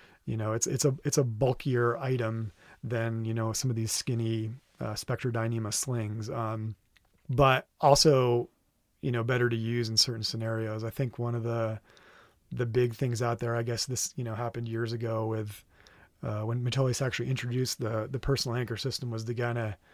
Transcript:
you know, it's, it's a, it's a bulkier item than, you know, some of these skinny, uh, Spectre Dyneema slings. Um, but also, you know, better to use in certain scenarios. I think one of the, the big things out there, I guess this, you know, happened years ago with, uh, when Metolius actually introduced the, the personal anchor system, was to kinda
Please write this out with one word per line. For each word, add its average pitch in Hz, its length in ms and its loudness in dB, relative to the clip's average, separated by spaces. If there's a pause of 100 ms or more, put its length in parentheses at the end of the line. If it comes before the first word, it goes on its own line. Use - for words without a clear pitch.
(260)
you 117 120 -2
know, 110 160 -2
it's, 117 140 -2
it's - 180 0
a, 135 180 2
it's 143 140 0
a 143 60 6
bulkier 120 760 2
item 113 540 -2 (320)
than, 113 420 -2
you 113 80 -2
know, 113 200 0
some 131 180 0
of 113 40 0
these 110 160 -2
skinny, 113 600 0 (280)
uh, 110 140 -4
Spectre 123 380 -4
Dyneema 113 420 -2
slings. 113 560 -2
Um, 110 460 -4 (540)
but 131 380 4 (120)
also, 131 720 6 (520)
you 139 100 0
know, 117 120 2
better 120 260 4
to 117 60 2
use 113 340 0
in 110 80 -2
certain 113 260 2
scenarios. 110 600 -2
I 113 80 -4
think 127 260 -4
one 117 160 0
of 117 100 -2
the, 113 360 -2 (720)
the 120 140 -2
big 120 280 2
things 120 280 -2
out 117 180 0
there, 120 160 -2
I 120 80 0
guess 117 220 -4
this, - 300 -4
you 127 80 -4
know, 113 120 -6
happened 117 320 -4
years 113 260 -2
ago 113 320 -2
with, 110 380 -4 (580)
uh, 107 200 -4
when 120 220 -2
Metolius 127 400 0
actually 123 260 -2
introduced 123 500 -2
the, 110 320 -2
the 131 80 -4
personal 127 380 0
anchor 117 200 -2
system, 123 320 -6
was 113 140 -4
to 117 100 -4
kinda 117 440 -2 (160)